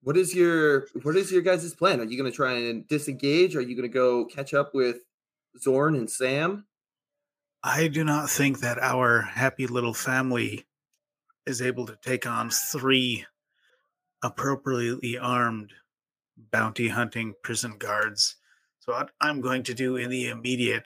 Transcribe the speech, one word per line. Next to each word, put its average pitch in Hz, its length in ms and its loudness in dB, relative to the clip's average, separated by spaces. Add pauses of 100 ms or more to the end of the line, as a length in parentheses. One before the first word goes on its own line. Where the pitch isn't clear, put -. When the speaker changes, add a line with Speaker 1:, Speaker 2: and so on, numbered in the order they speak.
Speaker 1:
What 139 140 0
is 175 180 4
your, 160 540 4 (160)
what 156 140 2
is 190 120 0
your 180 120 4
guys' 170 320 0
plan? 196 260 2
Are 113 60 -4
you 117 120 -6
gonna 131 140 -2
try 127 220 0
and 117 340 -4
disengage? 151 720 2
Are 135 40 0
you 123 140 -4
gonna 123 140 -4
go 123 340 4
catch 139 300 -8
up 143 200 0
with 123 220 2 (680)
Zorn 139 320 4
and 120 160 -2
Sam? 156 560 -2 (960)
Speaker 2:
I 156 280 2
do 156 160 0
not 147 240 0
think 139 320 2
that 120 180 -4
our 127 420 4
happy 127 460 -2
little 120 260 -2
family 120 720 -2 (800)
is 123 160 -6
able 123 240 -4
to 107 160 -16
take 127 240 -4
on 117 240 -4
three 127 760 0 (1000)
appropriately 123 920 -2
armed 120 560 -2 (640)
bounty 113 500 -2
hunting 113 460 -4 (100)
prison 113 340 -6
guards. 104 600 -2 (420)
So - 140 -6
what 139 260 -4
I'm 147 220 0
going 127 220 -2
to 127 100 -6
do 127 240 -2
in 123 120 -4
the 123 200 -4
immediate 117 560 -2